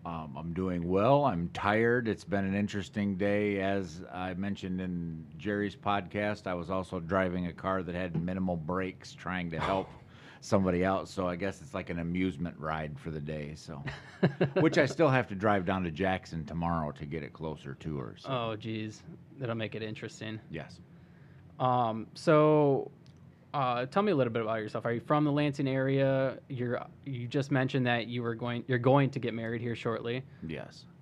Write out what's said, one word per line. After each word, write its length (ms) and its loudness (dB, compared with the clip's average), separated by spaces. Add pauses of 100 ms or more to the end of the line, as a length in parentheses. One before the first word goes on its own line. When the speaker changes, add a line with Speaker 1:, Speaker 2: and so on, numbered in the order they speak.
Speaker 1:
Um, 320 -8
I'm 160 -6
doing 340 0
well. 380 6
I'm 240 0
tired. 580 2
It's 160 -2
been 220 0
an 100 0
interesting 640 -2
day. 420 2
As 440 -2 (100)
I 220 -4
mentioned 440 -4
in 460 -4 (120)
Jerry's 380 -2
podcast, 720 -2
I 60 -2
was 160 -6
also 320 -2
driving 460 2
a 40 -4
car 320 -2
that 100 -6
had 300 -4
minimal 320 -2
brakes 580 -6
trying 380 -6
to 80 -4
help 300 -2 (260)
Speaker 2:
<laughs> 240 -20
Speaker 1:
somebody 460 4
out. 240 2
So 180 -2
I 80 -2
guess 260 -4
it's 120 -18
like 160 -6
an 100 -4
amusement 580 -2
ride 400 -4
for 140 -10
the 80 -6
day. 360 -6
So, 280 -12 (360)
Speaker 2:
<laughs> 340 2
Speaker 1:
which 240 4
I 80 6
still 240 4
have 180 4
to 80 -6
drive 300 4
down 180 2
to 80 0
Jackson 540 -2
tomorrow 480 -2
to 120 -10
get 160 -6
it 120 -12
closer 400 -8
to 240 -6
her. 200 -8
So. 120 -12
Speaker 2:
Oh, 260 -2
geez. 480 -8 (360)
That'll 160 -2
make 200 -4
it 80 -6
interesting. 560 -10 (100)
Speaker 1:
Yes. 300 -10 (800)
Speaker 2:
Um, 540 2
so, 800 6 (600)
uh, 340 0
tell 160 2
me 80 2
a 40 4
little 160 4
bit 120 0
about 160 0
yourself. 260 -6
Are 80 0
you 60 0
from 240 4
the 80 4
Lansing 360 0
area? 680 2 (100)
You're, 380 -4 (200)
you 220 -6
just 220 0
mentioned 380 2
that 200 2
you 140 -4
were 140 -2
going, 320 -4
you're 100 2
going 320 8
to 100 -4
get 140 -2
married 280 -4
here 140 -4
shortly. 460 -4 (240)
Speaker 1:
Yes. 400 -10 (160)